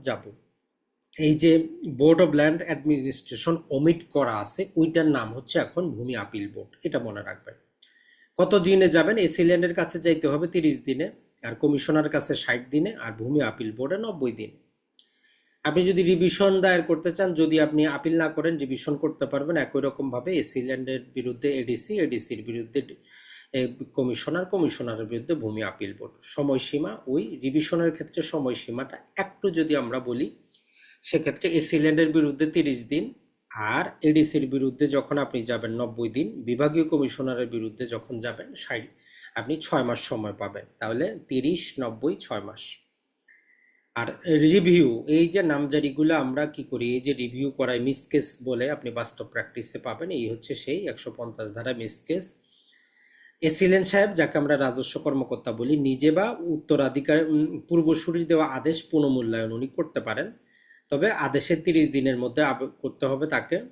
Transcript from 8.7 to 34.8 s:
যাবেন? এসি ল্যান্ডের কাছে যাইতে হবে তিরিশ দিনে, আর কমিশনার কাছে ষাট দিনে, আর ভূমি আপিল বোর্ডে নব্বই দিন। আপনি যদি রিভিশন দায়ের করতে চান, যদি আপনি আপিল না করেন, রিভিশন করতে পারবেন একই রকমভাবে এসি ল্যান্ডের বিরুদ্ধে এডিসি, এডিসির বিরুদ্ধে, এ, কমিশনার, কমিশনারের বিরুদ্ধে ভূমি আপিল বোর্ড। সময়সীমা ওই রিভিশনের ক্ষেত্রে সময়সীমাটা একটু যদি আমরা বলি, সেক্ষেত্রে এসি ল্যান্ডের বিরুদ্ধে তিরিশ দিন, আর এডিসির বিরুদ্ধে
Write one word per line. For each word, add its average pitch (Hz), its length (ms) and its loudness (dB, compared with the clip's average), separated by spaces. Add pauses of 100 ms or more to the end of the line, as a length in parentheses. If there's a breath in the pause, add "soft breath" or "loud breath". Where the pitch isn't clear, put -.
যাবেন? 165 300 6
এসি 180 260 2
ল্যান্ডের 175 300 4
কাছে 170 260 -2
যাইতে 160 280 2
হবে 147 200 0
তিরিশ 156 360 0
দিনে, 135 280 -4 (320)
আর 117 120 -8
কমিশনার 147 540 2
কাছে 139 260 -2
ষাট 123 340 -4
দিনে, 175 260 0
আর 117 160 -10
ভূমি 120 300 -2
আপিল 110 300 -4
বোর্ডে 131 260 -4
নব্বই 180 340 -4
দিন। 107 200 -10 (1120 soft breath)
আপনি 170 240 2
যদি 185 160 4
রিভিশন 185 580 4
দায়ের 180 220 4
করতে 165 280 0
চান, 185 220 0
যদি 156 260 4
আপনি 151 280 4
আপিল 147 300 -2
না 165 100 2
করেন, 156 300 -2
রিভিশন 139 380 -4
করতে 156 300 -4
পারবেন 147 320 -2
একই 135 240 -2
রকমভাবে 135 540 -4
এসি 135 260 -2
ল্যান্ডের 131 380 -4 (140)
বিরুদ্ধে 127 400 -4
এডিসি, 127 460 -2
এডিসির 120 440 -2
বিরুদ্ধে, 117 380 -6 (720 loud breath)
এ, 127 140 0 (260)
কমিশনার, 143 520 -2
কমিশনারের 123 600 -2
বিরুদ্ধে 117 300 -4
ভূমি 110 280 -4
আপিল 98 300 -8
বোর্ড। 107 280 -18
সময়সীমা 147 760 -2 (100)
ওই 170 360 -4
রিভিশনের 156 480 0
ক্ষেত্রে 160 300 -8
সময়সীমাটা 131 760 -6 (200)
একটু 196 320 -4
যদি 160 260 0
আমরা 127 240 -2
বলি, 123 320 -4 (720 soft breath)
সেক্ষেত্রে 156 460 -2
এসি 160 300 2
ল্যান্ডের 156 320 4
বিরুদ্ধে 151 340 2
তিরিশ 143 420 0
দিন, 175 260 -4 (420)
আর 113 300 -2 (160)
এডিসির 151 460 4
বিরুদ্ধে 131 400 0